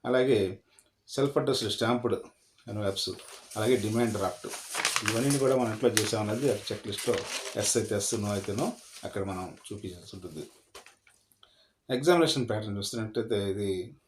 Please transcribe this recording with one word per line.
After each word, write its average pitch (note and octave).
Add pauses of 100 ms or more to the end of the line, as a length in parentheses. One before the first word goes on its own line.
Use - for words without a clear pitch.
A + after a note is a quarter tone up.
అలాగే B2 (520)
సెల్ఫ్ C#3
అడ్రస్డ్ C3
స్టాంప్డ్ A#2 (540)
ఎన్వలప్స్, G2+ (460)
అలాగే A#2
డిమాండ్ G#2+
డ్రాఫ్ట్, F#2+ (640)
ఇవన్నీ C3+
కూడా C3
మనం A#2
ఎన్క్లోజ్ A2
చేసామన్నది A2
ఆ -
చెక్ -
లిస్ట్‌లో G#2 (420)
ఎస్ G#2
అయితే G#2+
ఎస్, -
నో G2+
అయితే G2
నో D#3+ (320)
అక్కడ G2
మనం F#2 (160)
చూపించాల్సి G2
ఉంటుంది. D#2+ (1400)
ఎగ్జామినేషన్ C#3+
ప్యాటర్న్ G#2
చూస్తున్నట్టయితే G#2+
ఇది G2 (120)